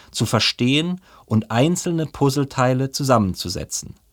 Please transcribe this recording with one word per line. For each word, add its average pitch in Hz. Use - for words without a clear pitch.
zu -
verstehen 139
und 113
einzelne 160
Puzzleteile 135
zusammenzusetzen. 101